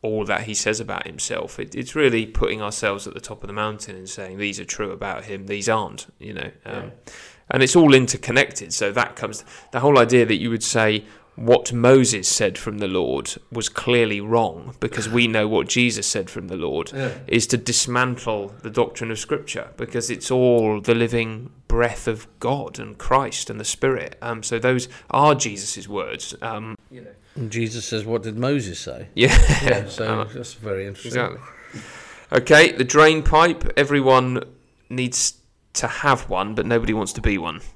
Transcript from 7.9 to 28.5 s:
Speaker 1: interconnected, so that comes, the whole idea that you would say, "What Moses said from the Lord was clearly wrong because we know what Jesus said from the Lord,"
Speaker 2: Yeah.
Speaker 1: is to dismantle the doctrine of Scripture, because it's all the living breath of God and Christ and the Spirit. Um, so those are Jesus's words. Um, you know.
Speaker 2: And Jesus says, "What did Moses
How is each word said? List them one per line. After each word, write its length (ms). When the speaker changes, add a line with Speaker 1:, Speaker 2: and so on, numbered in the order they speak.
Speaker 1:
interconnected, 760
so 180
that 240
comes, 280
the 80
whole 180
idea 300
that 120
you 120
would 120
say, 400
"What 380
Moses 540
said 300
from 220
the 80
Lord 460
was 180
clearly 520
wrong 580
because 300
we 180
know 200
what 200
Jesus 380
said 240
from 180
the 100
Lord," 380
Speaker 2:
Yeah. 140
Speaker 1:
is 200
to 100
dismantle 1040
the 80
doctrine 420
of 80
Scripture, 580
because 340
it's 200
all 500
the 140
living 540
breath 400
of 200
God 400
and 180
Christ 520
and 100
the 60
Spirit. 560
Um, 200
so 160
those 300
are 240
Jesus's 540
words. 520
Um, 340
you 120
know. 100
Speaker 2:
And 160
Jesus 340
says, 180
"What 200
did 140
Moses 420